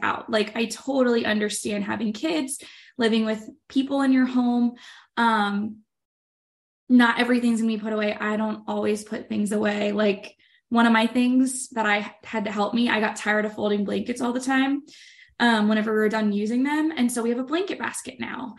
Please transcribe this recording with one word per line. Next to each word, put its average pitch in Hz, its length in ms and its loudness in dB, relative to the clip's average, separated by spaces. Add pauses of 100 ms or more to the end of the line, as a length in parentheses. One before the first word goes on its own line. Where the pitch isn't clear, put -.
out. - 260 -2
Like, 214 260 0
I 233 100 0
totally 247 600 0
understand 208 600 -2
having 214 280 -4
kids, 302 480 -4 (380)
living 226 260 2
with 220 240 -4 (180)
people 277 340 0
in 269 100 4
your 254 160 4
home. 240 460 2 (420)
Um, 214 600 0 (1080)
not 240 320 6
everything's 233 420 2
gonna 226 120 0
be 214 60 -4
put 220 140 -6
away. 208 200 -2
I 214 240 -4
don't 214 300 -4
always 208 360 -2
put - 240 -10
things 208 240 -2
away. 208 400 0
Like, 202 440 -2 (340)
one 233 160 4
of 233 60 6
my 226 160 4
things 254 640 2
that 220 160 -4
I 208 280 0 (120)
had 220 180 -4
to 214 80 -4
help 208 220 -2
me, 233 160 2
I 220 100 2
got 214 160 0
tired 214 300 0
of 214 80 -6
folding 208 320 0
blankets 226 340 -4
all 247 140 -2
the 254 80 -2
time, 269 420 0 (560)
um, 220 300 4
whenever 214 240 0
we 214 60 2
were 214 100 4
done 214 240 0
using 214 300 0
them. 302 300 0
And 240 160 0
so 240 140 -4
we 233 60 0
have 240 100 -2
a 262 60 -4
blanket 339 340 -4
basket - 400 -8
now, - 400 -10